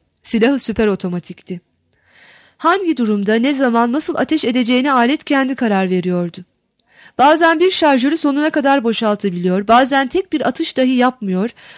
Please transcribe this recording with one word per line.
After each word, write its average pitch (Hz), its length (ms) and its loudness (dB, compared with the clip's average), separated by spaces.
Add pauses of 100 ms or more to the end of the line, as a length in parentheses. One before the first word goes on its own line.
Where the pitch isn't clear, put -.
(220)
Silahı 240 360 0
süper 220 280 -2
otomatikti. 180 760 -6 (960)
Hangi 339 400 0
durumda, 214 380 0
ne 254 200 0
zaman, 240 380 0
nasıl 302 220 -4
ateş 302 300 -2
edeceğine 254 480 0
alet 254 320 0
kendi 269 300 0
karar 196 360 -2
veriyordu. 180 540 -4 (720)
Bazen 320 420 4
bir 370 100 4
şarjörü 294 480 2
sonuna 294 320 0
kadar 277 340 0
boşaltabiliyor, 202 840 -2
bazen 262 400 4
tek 381 240 -4
bir 294 160 -2
atış 320 280 -6
dahi 262 140 2
yapmıyor, 240 600 0 (280)